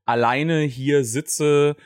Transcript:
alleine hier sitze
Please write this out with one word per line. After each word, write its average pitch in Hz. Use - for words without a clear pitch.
alleine 131
hier 139
sitze 147